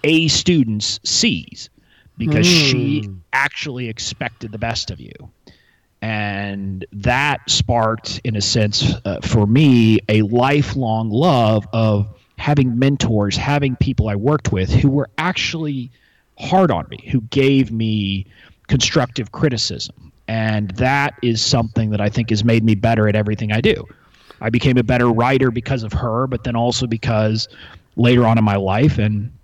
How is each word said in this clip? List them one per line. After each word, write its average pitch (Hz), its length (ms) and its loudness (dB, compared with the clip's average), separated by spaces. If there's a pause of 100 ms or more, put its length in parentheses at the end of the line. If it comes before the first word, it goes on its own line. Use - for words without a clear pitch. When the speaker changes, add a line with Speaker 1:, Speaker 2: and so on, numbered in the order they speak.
Speaker 1:
A 160 240 2
students 123 760 0
C's, - 640 -4 (480)
because 151 280 0
she 143 580 2
Speaker 2:
Hmm. 101 100 -12 (180)
Speaker 1:
actually 131 560 -4
expected 117 640 -10
the 107 60 -12
best 113 340 -6
of 78 80 -12
you. 62 140 -18 (880)
And 101 880 -6
that 127 560 -2
sparked, - 760 -2
in 110 120 -4
a 104 60 -4
sense, 104 540 0 (100)
uh, 98 160 -6
for 107 240 2
me, 117 540 6 (100)
a 107 140 4
lifelong 120 880 0
love 113 600 2
of 107 340 2 (300)
having 131 420 0
mentors, 117 580 0
having 139 380 -2
people 123 340 0
I 101 60 -2
worked 123 360 0
with 95 200 -2
who 139 180 4
were 139 200 -2 (100)
actually 151 720 -4 (480)
hard 185 320 2
on 82 180 -2
me, - 220 -16
who 131 180 2
gave 135 420 2
me 107 540 -2 (420)
constructive - 640 -2
criticism. - 800 -4 (160)
And 107 440 -2
that 135 500 0
is 117 180 0
something 113 520 0
that 104 100 -2
I 104 80 0
think 113 220 -2
has 104 120 0
made 117 200 4
me 113 100 4
better 107 340 2
at 104 80 2
everything 107 360 -2
I 110 100 0
do. - 240 0 (540)
I 113 100 -4
became 123 280 2
a 120 60 2
better 120 280 2
writer 127 400 2
because 120 320 -4
of 107 100 -8
her, 120 320 -2
but 127 180 -6
then 120 120 -4
also 120 320 0
because 110 600 -2 (480)
later 123 300 4
on 113 140 4
in 110 40 2
my 101 120 2
life 101 420 0
and 107 340 -2 (120)